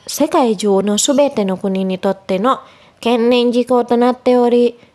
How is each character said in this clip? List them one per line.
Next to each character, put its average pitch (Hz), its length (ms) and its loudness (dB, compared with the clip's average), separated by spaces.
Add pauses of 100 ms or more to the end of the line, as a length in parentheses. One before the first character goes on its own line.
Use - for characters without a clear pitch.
世 - 220 -2
界 262 280 0
中 190 260 0
の 208 160 -2
す 277 160 0
べ 277 160 2
て 226 140 -2
の 185 140 -4
国 190 260 -4
に 185 140 -4
と 196 120 -2
っ 190 80 -4
て 190 200 -4
の 240 220 -2 (360)
懸 233 220 -2
念 240 340 2
事 240 140 0
項 240 180 0
と 240 120 -2
な 247 160 2
っ 247 80 -8
て 247 160 2
お 240 120 2
り、 240 300 2 (160)